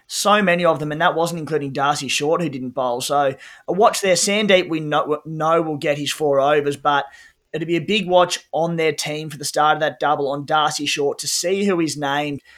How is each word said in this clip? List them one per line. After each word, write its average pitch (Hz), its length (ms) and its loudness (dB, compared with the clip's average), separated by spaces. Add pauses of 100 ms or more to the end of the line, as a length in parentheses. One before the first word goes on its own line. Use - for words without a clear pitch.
So 208 360 2
many 175 220 2
of 160 140 4
them, 151 140 -6
and 151 80 -6
that 165 140 2
wasn't 165 260 -2
including 143 320 -4
Darcy 143 360 -2
Short, 156 320 0
who 165 80 -2
didn't 131 220 -8
bowl. 127 300 -2
So 139 340 0 (320)
a 156 60 -4
watch 214 280 4
there. 185 140 2
Sandeep, 202 540 2
we 160 120 -4
know, 151 440 -2
know 160 380 0
will 156 140 -4
get 143 220 -2
his 143 120 -4
four 143 300 2
overs, 143 360 2
but 143 280 0 (460)
it'll 160 160 -4
be 170 100 0
a 165 40 0
big 190 260 0
watch 180 460 2
on 170 240 -2
their 160 160 0
team 151 380 -8
for 143 80 -14
the 147 60 -10
start 151 320 2
of 151 40 -8
that 147 180 -2
double 143 320 0
on 143 140 -6
Darcy 151 400 0
Short 143 340 -2
to 143 80 -10
see 196 380 -2
who 190 160 2
is 156 160 -2
named, 143 460 -4 (160)